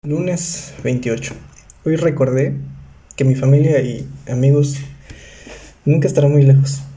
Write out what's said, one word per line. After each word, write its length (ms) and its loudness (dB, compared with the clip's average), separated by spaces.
Lunes 640 -6
veintiocho. 520 -4
Hoy 120 0
recordé 600 0
que 100 -2
mi 100 4
familia 480 4
y 260 -8
amigos 520 2
nunca 240 2
estarán 240 2
muy 120 6
lejos. 360 4